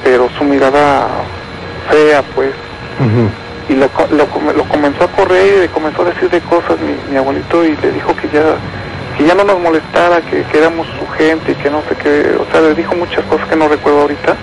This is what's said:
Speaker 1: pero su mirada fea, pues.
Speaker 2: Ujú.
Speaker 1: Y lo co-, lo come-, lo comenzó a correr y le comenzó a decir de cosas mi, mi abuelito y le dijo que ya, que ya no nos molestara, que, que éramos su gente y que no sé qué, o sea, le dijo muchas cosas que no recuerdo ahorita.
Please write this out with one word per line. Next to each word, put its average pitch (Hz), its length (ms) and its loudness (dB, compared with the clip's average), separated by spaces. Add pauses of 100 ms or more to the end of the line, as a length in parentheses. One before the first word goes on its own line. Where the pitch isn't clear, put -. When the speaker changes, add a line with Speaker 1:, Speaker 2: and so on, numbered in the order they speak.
Speaker 1:
pero 127 340 4
su 147 60 -2
mirada 139 640 2 (800)
fea, 151 320 4 (140)
pues. 135 180 -2 (460)
Speaker 2:
Ujú. 117 320 2 (380)
Speaker 1:
Y 135 60 2
lo 135 140 2
co-, 160 220 -2
lo 147 180 2
come-, 151 240 -2
lo 151 140 2
comenzó 147 360 0
a 180 80 0
correr 196 460 4
y - 20 6
le 175 100 2
comenzó 156 340 -4
a - 20 0
decir 180 240 0
de 175 120 2
cosas 247 380 0
mi, 147 140 -4 (160)
mi 139 80 -2
abuelito 143 480 0
y 156 100 2
le 143 160 -2
dijo - 240 -2
que - 140 -6
ya, 151 280 2 (600)
que 147 80 2
ya 175 100 6
no 196 80 4
nos 202 160 2
molestara, 170 640 2
que, 147 240 -4
que - 120 0
éramos 165 300 2 (100)
su - 120 -8
gente 160 420 0
y 160 40 0
que 143 140 -2
no 151 140 -4
sé - 140 -4
qué, 147 420 0
o - 100 -4
sea, 165 120 4
le 156 120 4
dijo 170 220 -2
muchas - 300 -4
cosas - 240 -2
que 160 80 0
no 156 100 2
recuerdo 147 340 2
ahorita. 147 420 -2